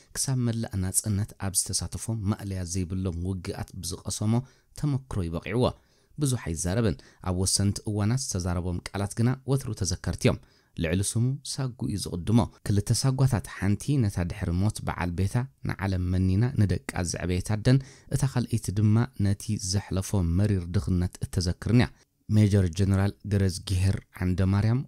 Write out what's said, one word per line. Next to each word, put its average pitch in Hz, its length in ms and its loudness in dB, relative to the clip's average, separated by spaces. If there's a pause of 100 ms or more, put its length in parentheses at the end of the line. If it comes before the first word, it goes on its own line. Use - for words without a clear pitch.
(120)
ክሳብ 131 280 -2
መላእ 113 360 -2
ናጽነት 98 640 -2
ኣብ 95 160 -6
ዝተሳተፎ - 680 -4
ማእለያ 98 420 -4
ዘይብሎም 90 580 -4
ውግኣት 92 500 -6
ብዝቐሰሞ 92 600 -4 (420)
ተመክሮ 135 480 -2
ይበቂዕዎ። 87 420 -2 (520)
ብዙሕ 135 260 0
ኣይዛረብን። 90 560 0 (220)
ኣብ 92 160 -2
ወሰንቲ 98 460 2
እዋናት 107 400 0
ዝተዛረቦም 90 600 -4
ቃላት 101 300 -6
ግና 117 160 2 (140)
ወትሩ 135 300 -2
ተዘከርቲ - 500 -4
እዮም። - 180 2 (360)
ልዕሊ 85 260 0
ስሙ 113 220 0 (180)
ሳጉ 131 400 -6
እዩ 104 140 -2
ዝቕድሞ። 90 420 2 (220)
ክልተ - 320 0
ሳጓታት፣ 131 540 2
ሓንቲ - 360 -2 (140)
ነታ 104 260 0
ድሕሪ 85 280 -2
ሞት 98 300 2
በዓል - 300 -4
ቤታ 92 240 0 (280)
ንዓለም 92 460 -2
መኒና 92 340 4 (120)
ንደቃ 95 360 2 (120)
ዘዕበየታ 87 500 -2
ኣደን፣ 120 240 4 (320)
እታ 135 180 0
ካልኣይቲ - 440 -2
ድማ 104 240 4 (240)
ነቲ 98 240 0 (200)
ዘሕለፎ 95 460 -2 (200)
መሪር 92 380 2
ድኽነት 90 540 0
እተዘክርን 98 600 0
እያ። 80 80 0 (400)
ሜጀር 104 400 6
ጀነራል 98 440 2 (120)
ገረዝጊሄር 95 720 2 (180)
ዓንደ 90 300 0
ማርያም 104 420 4